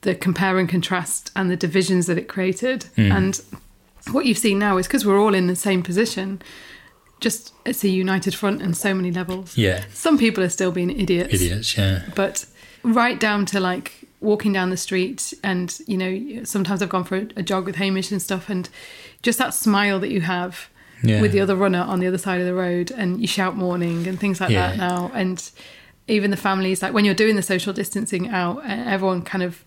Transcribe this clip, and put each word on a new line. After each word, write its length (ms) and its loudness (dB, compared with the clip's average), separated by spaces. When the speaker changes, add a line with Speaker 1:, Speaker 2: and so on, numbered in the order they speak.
Speaker 1:
the 120 0
compare 440 2
and 100 2
contrast 680 -2
and 140 0
the 60 0
divisions 500 2
that 120 0
it 100 -6
created. 580 -2
Speaker 2:
Mm. 200 6
Speaker 1:
And 240 0
what 140 2
you've 120 4
seen 200 2
now 180 2
is 120 0
'cause 160 0
we're 160 6
all 140 6
in 120 4
the 100 2
same 260 2
position, 580 -2
just 320 -4
it's 180 -4
a 60 2
united 460 0
front 280 -2
on 120 -2
so 200 0
many 160 -2
levels. 460 -6
Speaker 2:
Yeah. 360 2
Speaker 1:
Some 260 2
people 260 4
are 60 2
still 200 0
being 200 0
idiots. 440 0
Speaker 2:
Idiots, 440 0
yeah. 240 2
Speaker 1:
But 300 -2
right 360 2
down 280 2
to, 140 -2
like, 320 -2
walking 320 2
down 180 2
the 60 -2
street 560 -4
and, 320 -2
you 100 -2
know, 480 -4
sometimes 380 -2
I've 60 -2
gone 160 -2
for 120 -4
a, 100 -4
a 60 -6
jog 240 -2
with 100 -6
Hamish 340 -2
and 100 -2
stuff, 280 -6
and 200 -4
just 160 0
that 160 0
smile 460 2
that 100 -4
you 120 0
have 460 -4
Speaker 2:
Yeah. 180 4
Speaker 1:
with 120 4
the 80 4
other 160 2
runner 240 2
on 200 0
the 60 2
other 120 0
side 220 -2
of 60 0
the 80 -2
road, 420 0
and 240 0
you 60 0
shout 300 0
morning 500 -2
and 140 -6
things 200 0
like 100 0
Speaker 2:
Yeah. 180 2
Speaker 1:
that 100 -4
now. 360 -2
And 280 -2
even 220 2
the 60 0
families, 460 0
like, 100 -4
when 120 4
you're 100 4
doing 220 4
the 60 2
social 300 0
distancing 560 -4
out, 360 -2
e-, 60 -8
everyone 520 -2
kind 200 -4
of 240 -6